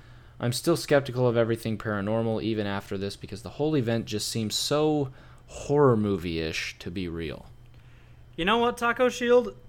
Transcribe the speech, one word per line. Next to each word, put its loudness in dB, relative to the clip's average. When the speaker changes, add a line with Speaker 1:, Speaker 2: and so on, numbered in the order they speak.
Speaker 1:
I'm 0
still 0
skeptical 2
of 2
everything 0
paranormal -2
even 0
after -4
this -4
because -14
the -12
whole 0
event 0
just -4
seems -4
so 0
horror 4
movie-ish -2
to -10
be -6
real. -6
Speaker 2:
You -2
know 4
what, 0
Taco 2
Shield? 2